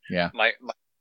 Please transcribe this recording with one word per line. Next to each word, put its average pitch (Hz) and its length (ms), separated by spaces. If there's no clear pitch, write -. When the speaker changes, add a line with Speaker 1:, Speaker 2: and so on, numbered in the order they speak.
Speaker 1:
Yeah. 87 240
Speaker 2:
my, 113 180
my, 120 120